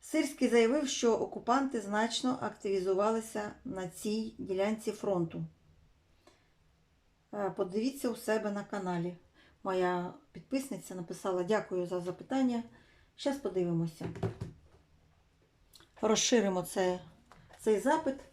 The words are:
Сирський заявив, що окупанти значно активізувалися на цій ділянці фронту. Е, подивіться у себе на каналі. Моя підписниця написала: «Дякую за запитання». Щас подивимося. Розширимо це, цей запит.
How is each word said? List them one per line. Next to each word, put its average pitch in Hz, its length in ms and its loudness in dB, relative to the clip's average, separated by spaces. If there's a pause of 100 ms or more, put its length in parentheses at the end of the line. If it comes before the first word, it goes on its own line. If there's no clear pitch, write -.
Сирський 285 480 0
заявив, 233 400 4
що 233 260 2
окупанти 240 680 0
значно 220 600 0
активізувалися 208 1120 0 (120)
на 190 240 -6
цій 220 500 -4
ділянці 202 540 0
фронту. 175 520 -2 (1900)
Е, 202 160 -2
подивіться 220 580 -2
у 226 80 -2
себе 214 340 0
на 202 140 -4
каналі. 180 520 -2 (460)
Моя 180 520 0 (180)
підписниця 202 600 -6
написала: 180 480 -2
«Дякую 185 440 2
за 180 140 -2
запитання». 233 640 0 (540)
Щас - 200 -2
подивимося. 170 720 -2 (1900)
Розширимо 208 600 4
це, 180 380 0 (600)
цей 214 200 4
запит. 277 400 2 (120)